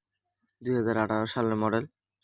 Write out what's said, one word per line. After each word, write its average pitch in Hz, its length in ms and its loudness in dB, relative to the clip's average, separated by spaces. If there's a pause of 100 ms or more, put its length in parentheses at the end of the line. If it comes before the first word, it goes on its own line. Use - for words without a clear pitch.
(640)
দুই 127 140 -2
হাজার 113 220 2
আঠারো 110 280 0
সালের 113 300 -2
মডেল, 110 280 0 (400)